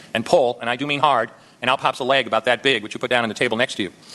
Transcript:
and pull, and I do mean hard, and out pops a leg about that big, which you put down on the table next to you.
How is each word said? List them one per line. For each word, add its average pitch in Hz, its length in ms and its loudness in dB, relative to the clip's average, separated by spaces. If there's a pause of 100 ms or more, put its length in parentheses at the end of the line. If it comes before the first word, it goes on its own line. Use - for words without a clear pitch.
(140)
and 113 100 -2
pull, 127 380 2
and 120 80 -2
I 123 60 0
do 139 100 -4
mean 143 140 -2
hard, 127 300 2 (300)
and 123 80 -2
out 131 120 2
pops 143 180 -2
a 135 60 -4
leg 131 220 2
about 110 200 0
that 120 160 0
big, 127 200 0
which 104 120 -12
you 110 40 -10
put 123 120 -6
down 123 140 2
on 113 40 -2
the 104 60 -6
table 113 240 -2
next 127 160 0
to - 80 -4
you. 87 100 -6 (220)